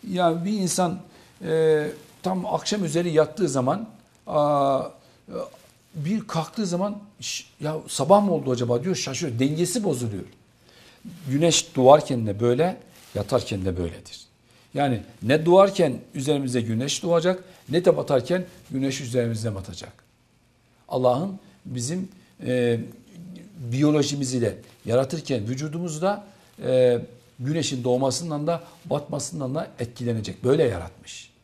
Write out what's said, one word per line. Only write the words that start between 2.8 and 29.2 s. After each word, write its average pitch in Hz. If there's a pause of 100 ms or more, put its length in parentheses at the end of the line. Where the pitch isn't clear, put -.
üzeri 165
yattığı 156
zaman, 139 (380)
a, 143 (1120)
bir 180
kalktığı 165
zaman, 190 (220)
"Ş-, - (160)
ya 151 (120)
sabah 202
mı 190
oldu 135
acaba?" 120
diyor, 185
şaşırıyor. 131
Dengesi 165
bozuluyor. 120 (1040)
Güneş 151
doğarken 131
de 104
böyle, 127 (380)
yatarken 104
de 92
böyledir. - (540)
Yani 139 (220)
ne 156
doğarken 185 (220)
üzerimize 135
güneş 113
doğacak, 175 (240)
ne 175
de 170
batarken 139 (260)
güneş 135
üzerimize 117
batacak. 90 (960)
Allah'ın 131 (260)
bizim, 143 (380)
e, 120 (920)
biyolojimizi 143
de 104 (280)
yaratırken 131
vücudumuzda, 156 (380)
e, 127 (400)
güneşin 135
doğmasından 135
da 165 (220)
batmasından 147